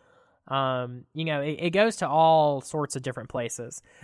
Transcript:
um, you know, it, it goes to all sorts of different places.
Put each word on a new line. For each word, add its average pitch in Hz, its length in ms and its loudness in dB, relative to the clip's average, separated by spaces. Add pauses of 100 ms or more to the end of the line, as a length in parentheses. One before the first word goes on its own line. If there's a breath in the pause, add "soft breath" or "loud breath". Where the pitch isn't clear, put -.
(460 soft breath)
um, 127 640 -4
you 160 120 -6
know, 151 160 -2
it, 147 180 -4
it 175 120 -2
goes 214 260 2
to 170 100 -2
all 151 540 4
sorts 147 340 -4
of 135 60 -6
different 131 280 -8
places. - 520 -8 (220 loud breath)